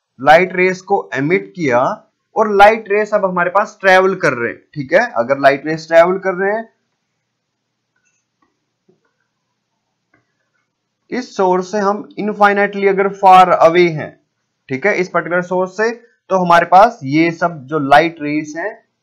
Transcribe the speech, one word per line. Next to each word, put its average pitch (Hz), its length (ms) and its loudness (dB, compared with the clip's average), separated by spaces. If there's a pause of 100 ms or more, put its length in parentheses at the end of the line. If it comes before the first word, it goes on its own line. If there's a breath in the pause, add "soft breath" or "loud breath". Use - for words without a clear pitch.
(200)
लाइट 170 360 2
रेस 180 260 -2
को 196 160 -4 (180)
एमिट 170 400 -2
किया 127 260 0 (540)
और 214 200 0
लाइट 208 360 4
रेस 214 220 -4
अब 196 120 -2
हमारे 180 240 -2
पास 202 320 -4
ट्रैवल 190 340 2
कर 170 180 -2
रहे 117 180 -4
हैं, - 80 -14 (140)
ठीक 139 200 -10
है। 214 120 2 (120)
अगर 127 220 -2
लाइट 143 260 0
रेस 160 220 -8
ट्रैवल 170 320 2
कर 190 140 -4
रहे 196 200 -4
हैं 226 160 -8 (4000)
इस 247 240 -10
सोर्स 185 360 -2
से, 214 60 -4
हम 202 300 -4 (100)
इनफाइनाइटली 202 720 0
अगर 196 240 0
फार 185 380 4
अवे 165 400 4
हैं, 139 200 -8 (600)
ठीक 131 160 -6
है, 202 120 -2
इस 180 120 -4
पर्टिकुलर 170 340 -4
सोर्स 185 340 -6
से, 226 140 -2 (380 soft breath)
तो 185 160 0
हमारे 170 200 4
पास 202 380 4
ये 156 280 0
सब 165 340 -6
जो 151 140 -6
लाइट 151 420 2
रेस 147 360 -8
हैं 208 260 -12 (200)